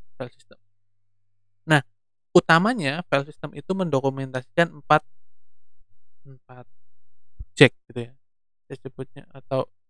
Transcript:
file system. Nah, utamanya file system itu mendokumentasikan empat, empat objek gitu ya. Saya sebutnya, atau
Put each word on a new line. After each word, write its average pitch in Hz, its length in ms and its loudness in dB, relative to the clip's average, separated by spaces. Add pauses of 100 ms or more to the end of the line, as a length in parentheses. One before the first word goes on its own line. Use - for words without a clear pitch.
(180)
file 123 160 -8
system. - 240 -20 (1120)
Nah, 147 160 6 (480)
utamanya 170 720 4
file 143 240 0
system - 240 -12
itu - 240 -8
mendokumentasikan 135 960 0
empat, 151 320 2 (1200)
empat 127 400 -18 (720)
objek - 480 6
gitu - 240 -8
ya. - 20 -20 (540)
Saya 139 160 -12
sebutnya, - 480 -12
atau 135 400 -4 (200)